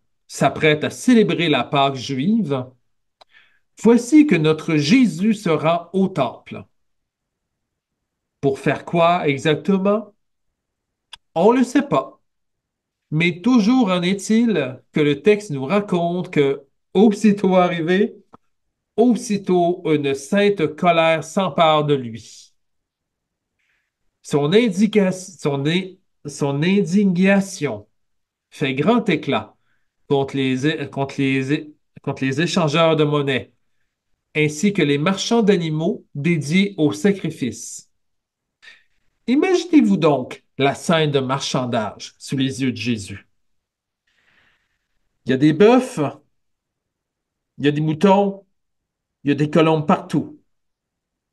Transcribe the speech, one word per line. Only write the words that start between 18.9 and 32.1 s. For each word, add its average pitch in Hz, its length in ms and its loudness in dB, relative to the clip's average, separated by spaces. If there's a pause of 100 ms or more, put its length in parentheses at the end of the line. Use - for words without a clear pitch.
aussitôt 190 880 0
une 143 300 0
sainte 196 600 -2
colère 165 480 2
s'empare 160 640 0
de 147 100 0
lui. 117 580 -10 (1700)
Son 147 300 -2
indica-, 208 600 2
son - 540 -6
in-, 185 280 -2 (320)
son 143 360 -4
indignation 190 1200 0 (640)
fait 131 240 -4
grand 190 340 0
éclat 139 480 -4 (520)
contre 135 280 -2
les 131 300 -2
é-, 151 240 -4
contre 139 280 -8
les 135 340 -2
é-, - 200 -6 (300)
contre - 220 -8